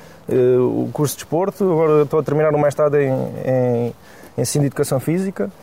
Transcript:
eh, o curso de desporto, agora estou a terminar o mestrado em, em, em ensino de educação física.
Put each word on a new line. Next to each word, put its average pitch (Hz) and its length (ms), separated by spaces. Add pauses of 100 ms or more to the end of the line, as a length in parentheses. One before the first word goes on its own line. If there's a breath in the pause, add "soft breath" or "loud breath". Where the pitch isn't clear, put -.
(300 loud breath)
eh, 123 300
o 123 340
curso 147 220
de - 80
desporto, 190 480
agora 156 320
estou 151 160
a 143 40
terminar 151 300
o 147 60
mestrado 147 400
em, 139 120
em, 123 760 (500 loud breath)
em 131 40
ensino 143 220
de 139 40
educação 139 320
física. 185 500 (140 loud breath)